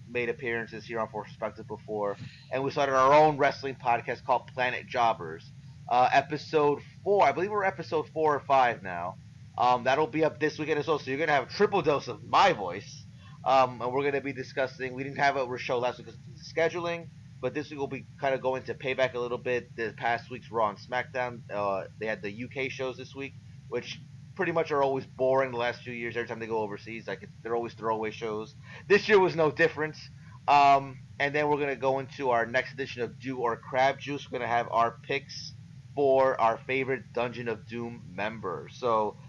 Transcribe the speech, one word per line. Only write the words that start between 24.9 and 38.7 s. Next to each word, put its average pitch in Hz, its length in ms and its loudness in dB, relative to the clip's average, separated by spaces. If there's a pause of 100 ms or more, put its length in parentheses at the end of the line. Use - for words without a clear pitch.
boring 131 460 2
the 120 60 -6
last 120 240 -2
few 123 120 -10
years. 117 220 -6
Every 117 140 -2
time 113 100 -6
they 113 80 -8
go 110 120 0
overseas, 107 480 -6
like, 98 160 -8
it's, 95 80 -16 (120)
they're 113 120 -2
always 117 180 -4
throwaway 110 380 -2
shows. 110 440 -6 (320)
This 208 220 4
year 208 100 8
was 165 160 4
no 156 160 4
different. 151 460 0 (500)
Um, 139 520 6 (200)
and 143 160 0
then 151 140 2
we're 147 100 4
gonna 139 160 0
go 135 240 2
into 131 300 -4
our 117 160 4
next 123 260 0
edition 123 300 -6
of 110 180 -6
Dew 127 200 -8
or 117 180 0
Crab 135 420 0
Juice. 139 320 -8
We're 131 80 -4
gonna 117 100 -4
have 120 220 0
our 117 200 2 (120)
picks - 500 -6 (420)
for 135 440 4
our 113 200 4
favorite 131 540 -2
Dungeon 120 360 -4
of 104 180 -4
Doom 117 360 -8 (100)
members. 95 640 -6